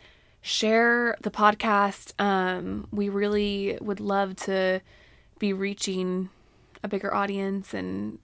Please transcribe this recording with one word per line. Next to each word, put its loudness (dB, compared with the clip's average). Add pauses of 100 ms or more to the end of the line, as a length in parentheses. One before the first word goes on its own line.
(400)
share 2
the -2
podcast. 2
Um, 0
we 0
really 0
would -4
love 0 (120)
to 0 (580)
be 0
reaching -2 (520)
a -6
bigger -2
audience, -2
and, -6